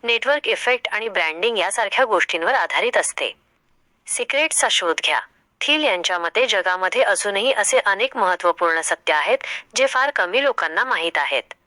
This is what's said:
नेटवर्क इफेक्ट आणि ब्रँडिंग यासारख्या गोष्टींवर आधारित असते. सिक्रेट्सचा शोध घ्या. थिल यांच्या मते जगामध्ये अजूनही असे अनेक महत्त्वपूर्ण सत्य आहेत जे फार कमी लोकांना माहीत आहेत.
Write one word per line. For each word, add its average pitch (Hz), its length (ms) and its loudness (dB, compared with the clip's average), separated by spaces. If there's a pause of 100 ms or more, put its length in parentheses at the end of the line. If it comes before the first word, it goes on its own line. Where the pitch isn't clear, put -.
नेटवर्क 233 440 0
इफेक्ट 240 400 0
आणि 220 220 -4
ब्रँडिंग 185 480 -2
यासारख्या 202 480 0
गोष्टींवर 185 480 0
आधारित 214 440 0
असते. - 360 -2 (720)
सिक्रेट्सचा - 640 0
शोध 165 340 0
घ्या. 143 140 2 (420)
थिल 302 220 2
यांच्या 185 360 0
मते 190 280 0
जगामध्ये 185 540 0
अजूनही 208 500 0
असे 214 260 2
अनेक 214 400 0
महत्त्वपूर्ण 175 640 2
सत्य 160 320 -2
आहेत 151 240 2 (380)
जे 262 120 4
फार 262 280 0
कमी 202 280 0
लोकांना 196 400 0
माहीत 170 340 -2
आहेत. 135 260 0 (240)